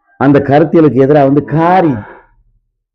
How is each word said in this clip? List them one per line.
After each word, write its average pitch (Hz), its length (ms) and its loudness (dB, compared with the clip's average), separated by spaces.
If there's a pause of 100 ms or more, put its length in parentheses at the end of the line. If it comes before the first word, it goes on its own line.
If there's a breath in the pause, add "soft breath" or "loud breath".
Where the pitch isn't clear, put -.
(180)
அந்த 139 220 2
கருத்தியலுக்கு 147 600 0
எதிரா 139 220 2
வந்து 143 200 0
காரி, 165 500 -2 (1000 loud breath)